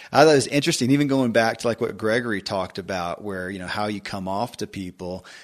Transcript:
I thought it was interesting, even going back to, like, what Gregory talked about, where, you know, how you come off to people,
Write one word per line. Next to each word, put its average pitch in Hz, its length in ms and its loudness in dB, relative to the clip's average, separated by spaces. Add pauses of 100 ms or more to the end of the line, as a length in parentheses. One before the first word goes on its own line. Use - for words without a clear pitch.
(120)
I 135 120 8
thought 160 80 10
it - 20 8
was 135 140 4
interesting, 143 420 0
even 143 160 4
going 131 260 2
back 113 260 2
to, - 100 -2
like, 113 120 -2
what 110 160 -2
Gregory 110 460 -2
talked 95 360 -6
about, 90 440 -6
where, 92 280 -8
you 98 100 -10
know, 90 80 -10
how 104 180 -4
you 107 140 -6
come 98 280 -10
off 104 300 -4
to 107 80 -6
people, 92 580 -10 (200)